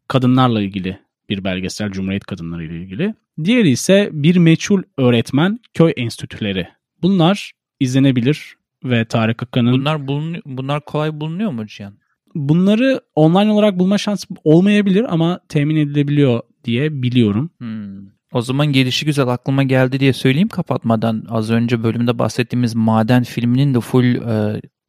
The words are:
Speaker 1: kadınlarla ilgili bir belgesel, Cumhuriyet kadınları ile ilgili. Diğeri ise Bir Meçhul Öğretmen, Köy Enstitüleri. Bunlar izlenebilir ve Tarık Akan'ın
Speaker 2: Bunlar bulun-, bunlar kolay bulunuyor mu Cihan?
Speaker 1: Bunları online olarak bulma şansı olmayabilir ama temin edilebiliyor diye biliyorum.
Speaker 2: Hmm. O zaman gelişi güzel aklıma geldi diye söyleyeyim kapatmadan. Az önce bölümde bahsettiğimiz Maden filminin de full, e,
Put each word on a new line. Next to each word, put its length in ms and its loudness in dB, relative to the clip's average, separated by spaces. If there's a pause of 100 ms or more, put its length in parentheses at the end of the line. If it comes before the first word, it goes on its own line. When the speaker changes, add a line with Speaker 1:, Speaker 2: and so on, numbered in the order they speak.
Speaker 1:
kadınlarla 540 2
ilgili 360 -6 (300)
bir 160 -6
belgesel, 460 -6
Cumhuriyet 340 -6
kadınları 400 -12
ile 180 -12
ilgili. 320 -6 (300)
Diğeri 260 2
ise 420 2
Bir 240 2
Meçhul 460 2 (160)
Öğretmen, 600 0 (160)
Köy 220 4
Enstitüleri. 720 -6 (340)
Bunlar 500 2 (280)
izlenebilir 760 0 (280)
ve 200 0
Tarık 380 -2
Akan'ın 300 0
Speaker 2:
Bunlar 360 -2
bulun-, 380 -8
bunlar 380 -8
kolay 360 -6
bulunuyor 300 -6
mu 160 -8
Cihan? 280 -18 (400)
Speaker 1:
Bunları 680 2 (140)
online 380 4
olarak 260 2
bulma 200 2
şansı 280 -6 (180)
olmayabilir 640 4
ama 400 0
temin 280 0
edilebiliyor 640 2 (240)
diye 380 -2
biliyorum. 560 2
Speaker 2:
Hmm. 480 -12 (260)
O 100 -2
zaman 240 -2
gelişi 400 0
güzel 220 0
aklıma 340 -2
geldi 380 0
diye 120 4
söyleyeyim 360 0
kapatmadan. 800 -2
Az 220 -4
önce 320 0
bölümde 360 0
bahsettiğimiz 560 -2
Maden 480 2
filminin 520 0
de 60 2
full, 340 2
e, 460 -2 (280)